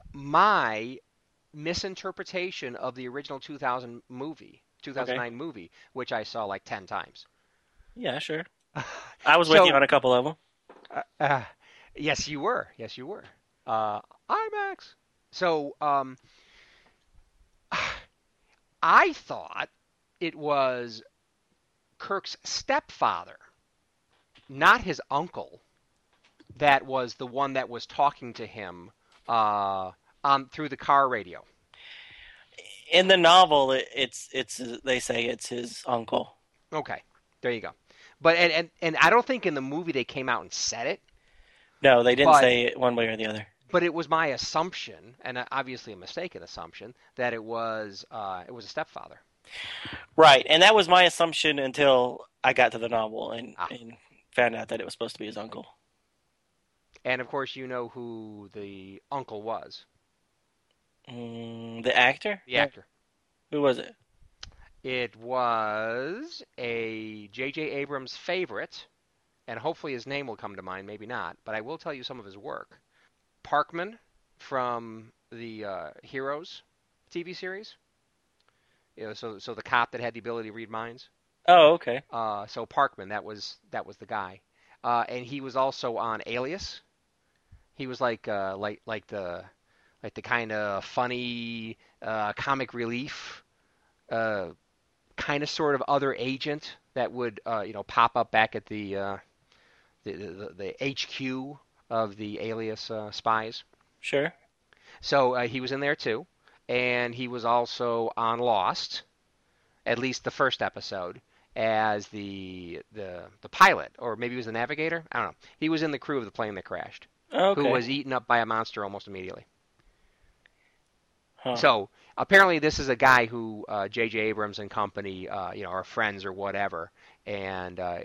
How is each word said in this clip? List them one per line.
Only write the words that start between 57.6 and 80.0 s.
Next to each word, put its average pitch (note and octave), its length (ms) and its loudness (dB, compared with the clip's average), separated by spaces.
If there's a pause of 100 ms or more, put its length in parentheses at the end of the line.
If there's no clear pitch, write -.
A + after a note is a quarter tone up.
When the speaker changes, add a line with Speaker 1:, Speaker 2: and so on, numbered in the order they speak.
Speaker 1:
know B2 220 -6
who A2 640 -14
the G2 480 -14 (100)
uncle A#2 320 -8
was. G#2+ 420 -8 (1200)
Speaker 2:
Mm, A#2 760 -12
the B2 120 2
actor? C#3+ 520 2
Speaker 1:
The B2 100 -2
actor. - 280 0 (640)
Speaker 2:
Who D3 100 0
was C3 160 4
it? - 160 -10 (920)
Speaker 1:
It B2 320 -6
was A#2+ 1300 -2 (140)
a A2 720 -6
J B2+ 240 -8
J D#3 100 -8 (100)
Abrams C#3 460 -6
favorite, E3+ 720 -6 (600)
and A2+ 120 -8
hopefully D3+ 340 -6
his A#2+ 140 -10
name C#3 180 -6
will A2+ 100 -10
come G2+ 200 -12
to F#2+ 80 -12
mind, F#2+ 240 -10
maybe G#2 180 -14
not, G#2 400 -8
but A2 80 -8
I A2 80 -4
will C#3+ 160 -12
tell D#3 160 -10
you B2+ 100 -14
some B2+ 160 -12
of G#2 60 -16
his G2 120 -20
work. - 420 -14 (640)
Parkman E3+ 560 -2 (400)
from A#2 720 -6 (200)
the, A2+ 340 -12
uh, F2 240 -8 (120)
Heroes C#3+ 640 -8 (480)
T F3 100 -6
V F3 120 -12
series. F#3+ 420 -12 (1200)
You A2 120 -12
know, G#2 60 -10
so, A2 240 -12
so A2+ 160 -12
the G2+ 80 -14
cop A#2+ 300 0
that A#2+ 100 -10